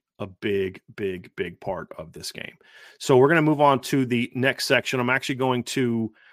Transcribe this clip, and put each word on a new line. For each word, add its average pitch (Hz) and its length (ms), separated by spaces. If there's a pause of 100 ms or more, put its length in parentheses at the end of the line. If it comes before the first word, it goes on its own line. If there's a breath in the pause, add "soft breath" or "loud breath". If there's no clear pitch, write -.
(180)
a 101 80
big, 95 540 (160)
big, 92 400
big 87 240
part 85 280 (100)
of 80 140
this - 200
game. - 240 (420 loud breath)
So 135 180
we're 131 120
gonna 165 140
move 151 180
on 139 200
to 135 260
the 120 280
next 127 320
section. 135 320
I'm 123 120
actually 131 260
going 127 280
to, 117 480 (200 soft breath)